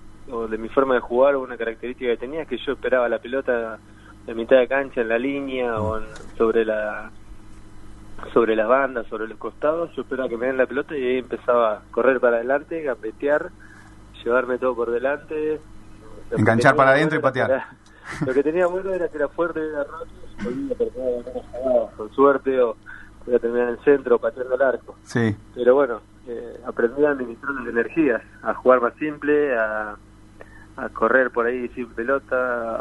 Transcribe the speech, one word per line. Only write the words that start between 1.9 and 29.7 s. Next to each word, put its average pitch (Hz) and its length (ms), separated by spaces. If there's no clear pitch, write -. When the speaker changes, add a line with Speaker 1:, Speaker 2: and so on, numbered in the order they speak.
Speaker 1:
que 113 60
tenía, 143 260
es - 60
que 117 100
yo 139 140
esperaba 123 360
la 113 120
pelota 120 580
en 117 100
mitad 117 220
de 123 100
cancha, 135 320
en 113 80
la 117 100
línea, 131 600
o 110 180
en, 110 60
sobre 113 280
la, 107 460
sobre 113 220
las 110 120
bandas, 131 380
sobre 110 220
los 107 100
costados, 151 560
yo 131 80
esperaba 127 260
que 117 80
me 117 100
den 131 100
la 127 100
pelota 147 300
y 135 80
ahí 127 140
empezaba 120 560
a 101 80
correr 123 280
para 120 180
adelante, 143 440
gambetear, 143 680
llevarme 123 340
todo 127 160
por 117 160
delante. 147 720
Lo - 60
que - 60
Speaker 2:
Enganchar 113 300
Speaker 1:
tenía - 40
Speaker 2:
para 135 140
adentro 151 280
y 151 40
Speaker 1:
bueno 131 160
era 117 80
Speaker 2:
patear. - 0
Speaker 1:
que - 720
era, 147 100
lo 127 80
que 139 80
tenía 165 240
bueno 185 260
era 170 160
que - 80
era 143 120
fuerte, 165 320
era 156 240
rápido, 160 360
y - 40
podía 131 320
perder 123 480
algunas 123 280
jugadas 123 420
con 107 180
suerte, 135 480
o 117 160
podía 123 140
terminar 120 300
en 117 60
el 113 100
centro, 127 320
o - 20
pateando 127 380
al 131 60
arco. 127 320
Speaker 2:
Sí. 113 300
Speaker 1:
Pero 123 200
bueno, 120 260
eh, 117 400
aprendí 127 400
a 147 60
administrar 131 420
las 127 120
energías, 117 560
a 110 120
jugar 127 280
más 117 160
simple, 147 580
a, 107 400